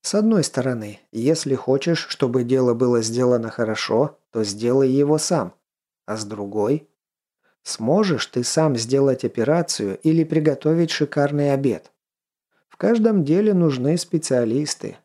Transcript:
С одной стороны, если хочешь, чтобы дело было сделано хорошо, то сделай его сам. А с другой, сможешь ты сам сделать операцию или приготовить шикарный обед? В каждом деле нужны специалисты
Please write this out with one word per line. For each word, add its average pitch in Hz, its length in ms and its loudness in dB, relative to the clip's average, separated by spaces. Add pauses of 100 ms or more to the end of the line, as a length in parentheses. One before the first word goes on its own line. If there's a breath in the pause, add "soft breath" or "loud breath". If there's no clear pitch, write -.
С - 120 -8
одной 214 300 2
стороны, 117 560 -4 (100)
если 139 440 0
хочешь, 131 540 -2
чтобы 127 360 -2
дело 123 300 2
было 120 260 2
сделано 117 500 0
хорошо, 110 680 -2 (120)
то 110 140 -2
сделай 120 460 0
его 143 260 2
сам. 147 380 -2 (500)
А 107 140 -8
с 107 80 -8
другой, 104 600 -4 (760)
сможешь 156 640 -2
ты 123 180 -4
сам 156 320 0
сделать 131 480 0
операцию 120 760 -2
или 160 200 4
приготовить 156 680 0
шикарный 143 640 0
обед? 135 360 -2 (760)
В - 80 -20
каждом 214 480 2
деле 196 300 2
нужны 151 420 2
специалисты 135 1080 -2